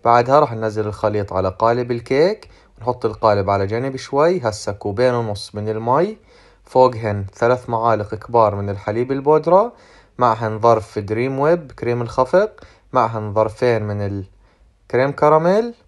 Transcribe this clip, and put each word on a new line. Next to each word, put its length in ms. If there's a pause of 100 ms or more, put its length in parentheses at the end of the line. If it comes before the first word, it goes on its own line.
بعدها 360
راح 120
ننزل 340
الخليط 460
على 160
قالب 420
الكيك 580 (300)
ونحط 260
القالب 460
على 160
جنب 300
شوي. 440
هسا 320
كوبين 420
ونص 400
من 140
المي، 500 (460)
فوقهن 720
ثلاث 360
معالق 440
كبار 400
من 160
الحليب 420
البودرة، 600 (460)
معهن 420
ظرف 380
دريم 400
ويب 340
كريم 300
الخفق، 580 (320)
معهن 420
ظرفين 480
من 180
الكريم 1120
كراميل. 600 (140)